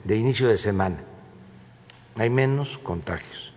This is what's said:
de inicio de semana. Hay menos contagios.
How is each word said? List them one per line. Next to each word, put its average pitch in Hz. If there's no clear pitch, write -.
de 104
inicio 123
de 107
semana. 95
Hay 113
menos 135
contagios. -